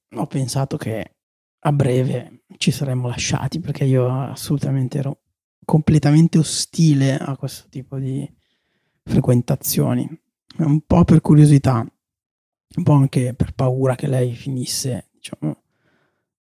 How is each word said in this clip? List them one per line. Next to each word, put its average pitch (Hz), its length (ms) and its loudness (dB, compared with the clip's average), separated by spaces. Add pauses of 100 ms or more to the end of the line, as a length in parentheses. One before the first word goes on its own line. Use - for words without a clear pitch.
(120)
ho 160 140 -6
pensato 135 500 -6
che 110 420 -10 (420)
a 151 120 -2
breve 127 720 -2 (120)
ci - 140 -2
saremmo 127 360 -4
lasciati, - 520 -4
perché 147 240 -6
io 127 260 2
assolutamente 135 880 -4
ero 139 220 -6 (460)
completamente 156 720 4
ostile 143 800 0
a 139 180 -8
questo - 340 -10
tipo 135 280 -14
di 135 340 -8 (720)
frequentazioni. 127 1040 0 (520)
Un 156 220 2
po' 175 220 4
per 160 180 6
curiosità, 147 580 6
un - 1040 -14
po' 165 80 4
anche 135 420 2
per - 220 -6
paura 131 400 0
che - 100 -8
lei 127 300 -2
finisse, 127 760 -8
diciamo, - 520 -10 (840)